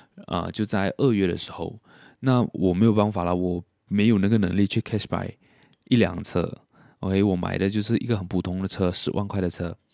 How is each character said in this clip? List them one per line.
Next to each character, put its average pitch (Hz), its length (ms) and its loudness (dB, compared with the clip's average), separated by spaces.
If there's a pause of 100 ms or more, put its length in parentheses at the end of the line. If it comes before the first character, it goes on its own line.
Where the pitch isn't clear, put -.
(280)
啊， 87 220 -4
就 104 160 -4
在 98 320 -2
二 135 140 2
月 98 160 2
的 87 80 -2
时 - 160 -8
候， 90 260 -10 (440)
那 127 200 4 (120)
我 90 200 2
没 98 120 4
有 113 80 6
办 107 180 2
法 92 140 -2
了， 87 100 2
我 90 260 -2 (280)
没 104 180 2
有 113 120 6
那 98 100 2
个 113 80 4
能 90 180 0
力 101 100 4
去 104 140 -2
cash 107 240 -4
buy 92 260 -6 (600)
一 123 80 4
辆 85 260 2
车。 - 260 -2 (520)
OK， 95 200 2
我 101 140 4
买 90 220 -4
的 95 120 0
就 104 120 0
是 113 160 0
一 - 80 -2
个 117 120 0
很 92 80 -6
普 90 160 -2
通 92 200 -4
的 95 80 -4
车， 92 200 0
十 - 220 -2
万 101 160 -2
块 98 140 -4
的 87 80 0
车， 85 260 -6 (180)